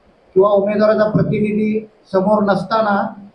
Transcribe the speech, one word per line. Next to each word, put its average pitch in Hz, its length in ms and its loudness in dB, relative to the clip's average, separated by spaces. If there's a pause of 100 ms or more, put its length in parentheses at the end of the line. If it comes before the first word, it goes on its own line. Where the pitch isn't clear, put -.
(340)
किंवा 190 140 4
उमेदवाराचा 208 640 2
प्रतिनिधी 214 800 -2 (220)
समोर 202 300 2
नसताना 202 720 -2 (200)